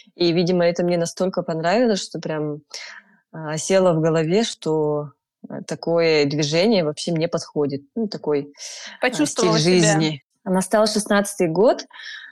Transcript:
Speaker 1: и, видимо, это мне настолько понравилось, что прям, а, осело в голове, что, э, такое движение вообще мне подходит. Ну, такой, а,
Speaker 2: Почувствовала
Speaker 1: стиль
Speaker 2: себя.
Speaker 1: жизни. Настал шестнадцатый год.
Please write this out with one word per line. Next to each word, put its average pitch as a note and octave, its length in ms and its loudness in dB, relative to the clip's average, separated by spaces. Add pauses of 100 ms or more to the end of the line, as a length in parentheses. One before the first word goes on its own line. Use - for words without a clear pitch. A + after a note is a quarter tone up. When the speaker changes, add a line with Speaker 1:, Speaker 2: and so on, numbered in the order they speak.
(160)
Speaker 1:
и, E3+ 180 2
видимо, F3 320 2
это F3 180 0
мне F3 140 2
настолько F3 460 -2
понравилось, F3+ 600 0
что - 160 -12
прям, D3+ 420 -4 (680)
а, D#3 220 -10
осело F#3 400 2
в D#3+ 80 0
голове, E3 420 2
что, D3+ 680 -2 (380)
э, - 180 -10
такое E3 580 2
движение D#3+ 580 2
вообще D3+ 280 -4
мне E3 160 0
подходит. D3 540 -4 (140)
Ну, A3+ 120 -2
такой, D3 440 -4 (480)
а, - 100 -20
Speaker 2:
Почувствовала A3 500 0
Speaker 1:
стиль F3 220 4
Speaker 2:
себя. D#3+ 120 6
Speaker 1:
жизни. D#3 300 0 (220)
Настал G3+ 420 2
шестнадцатый G#3 600 0
год. F#3+ 380 2 (460)